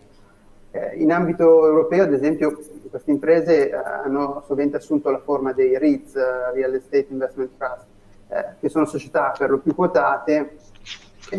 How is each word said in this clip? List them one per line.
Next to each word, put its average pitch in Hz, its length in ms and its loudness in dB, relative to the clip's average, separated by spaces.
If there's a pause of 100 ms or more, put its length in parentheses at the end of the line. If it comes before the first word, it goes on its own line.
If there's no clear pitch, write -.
(720)
Eh, - 260 -8
in 160 160 2
ambito 165 520 4
europeo, 160 380 4
ad 156 80 0
esempio, 143 480 0 (300)
queste 131 220 -4
imprese, 156 580 2
eh, - 60 -8
hanno 143 680 -6
sovente 143 300 -2
assunto 147 340 -2
la 135 100 0
forma 135 340 -4
dei 131 240 2
reits, 139 380 0
eh, 127 380 -2
Real 131 200 -2
Estate 135 360 -2
Investment 131 480 -6
Trust, 127 280 -8 (420)
eh, - 180 -6 (140)
che - 80 -2
sono 156 160 0
società 143 540 -2
per 135 140 0
lo 139 80 2
più 151 140 -2
quotate 151 840 0 (720)
e 190 100 -8